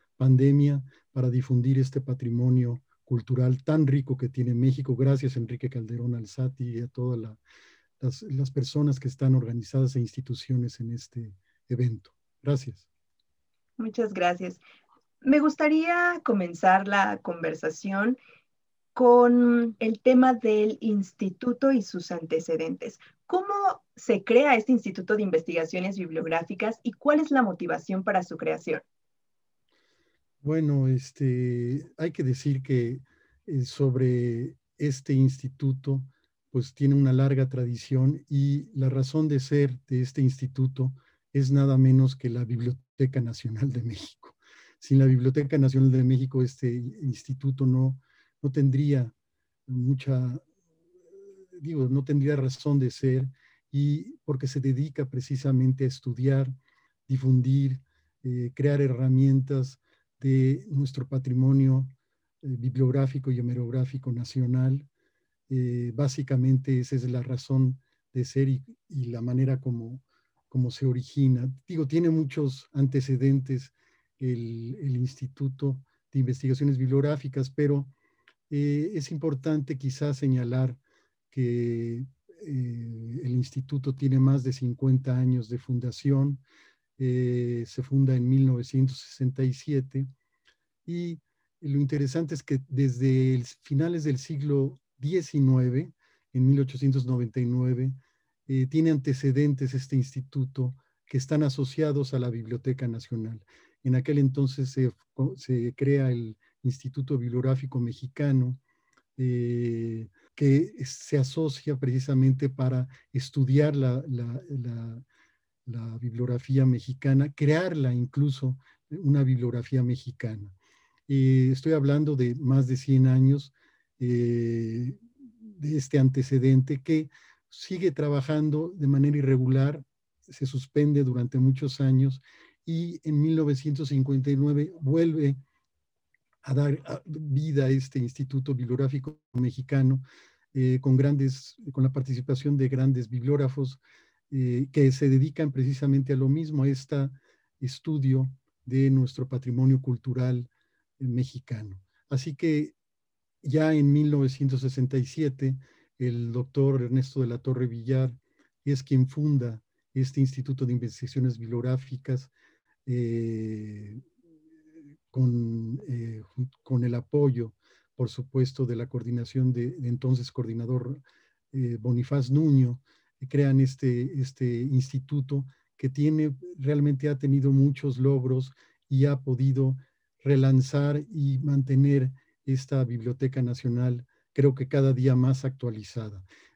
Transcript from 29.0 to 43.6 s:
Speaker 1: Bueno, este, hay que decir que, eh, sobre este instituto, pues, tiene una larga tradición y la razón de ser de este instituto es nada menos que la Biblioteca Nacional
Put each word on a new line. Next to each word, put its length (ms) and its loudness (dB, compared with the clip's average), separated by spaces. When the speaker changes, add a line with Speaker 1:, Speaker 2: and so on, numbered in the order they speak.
Speaker 1:
Bueno, 460 0
este, 1080 -2
hay 140 -4
que 100 -6
decir 400 0
que, 400 -2
eh, 140 -2
sobre 960 0
este 360 -2
instituto, 880 0
pues, 240 -4
tiene 180 4
una 200 4
larga 360 2
tradición 800 0
y 480 0
la 120 0
razón 380 0
de 120 2
ser 480 0
de 140 0
este 200 -4
instituto 720 -2
es 160 2
nada 300 4
menos 360 6
que 140 -6
la 160 -4
Biblioteca 760 -4
Nacional 500 -4